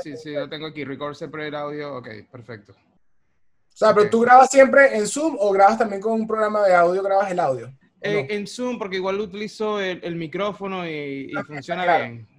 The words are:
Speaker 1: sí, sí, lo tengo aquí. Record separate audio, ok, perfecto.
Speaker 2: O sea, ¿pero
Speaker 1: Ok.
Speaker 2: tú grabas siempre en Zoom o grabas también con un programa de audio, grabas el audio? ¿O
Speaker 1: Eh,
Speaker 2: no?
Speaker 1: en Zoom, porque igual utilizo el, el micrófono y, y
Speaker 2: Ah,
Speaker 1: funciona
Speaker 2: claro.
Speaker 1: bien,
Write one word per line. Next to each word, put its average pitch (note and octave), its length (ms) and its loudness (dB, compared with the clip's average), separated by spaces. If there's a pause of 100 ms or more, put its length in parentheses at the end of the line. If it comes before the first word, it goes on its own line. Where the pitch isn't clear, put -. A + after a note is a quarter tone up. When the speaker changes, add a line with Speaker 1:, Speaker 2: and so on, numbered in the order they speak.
Speaker 1:
sí, C#3+ 160 -10
sí, D3+ 160 -12
lo C#3+ 160 -6
tengo D#3 180 -10
aquí. D3 160 -10
Record C#3 320 -8
separate D3+ 400 -10
audio, D3 420 -10
ok, A#2+ 100 -14 (240)
perfecto. A#2 420 -20
Speaker 2:
O - 1080 -20
sea, G#3+ 100 6
¿pero G#3 120 6
Speaker 1:
Ok. G#3 60 -2
Speaker 2:
tú A3+ 100 4
grabas B3 280 8
siempre C4+ 480 6
en G#3 100 -2
Zoom D4 320 -2
o G3+ 120 2
grabas G3 260 6
también G3+ 240 -2
con A3 120 -2
un A3 140 -2
programa G#3+ 380 0
de F#3 100 6
audio, F3 260 4
grabas G3 300 0
el F3+ 80 -2
audio? C3 280 -2
¿O C3+ 40 -18 (300)
Speaker 1:
Eh, G3+ 260 -2
Speaker 2:
no? G#3 80 -6
Speaker 1:
en G3+ 120 -6
Zoom, B3 300 -6
porque F#3+ 200 -6
igual F#3+ 220 -2
utilizo G#3 600 -6
el, F#3 240 -4
el E3+ 120 -6
micrófono F#3 720 -6
y, C#3+ 440 -8
y - 60 -8
Speaker 2:
Ah, D3 60 -6
Speaker 1:
funciona D3+ 400 -8
Speaker 2:
claro. E3 200 2
Speaker 1:
bien, A#2 240 -14 (120)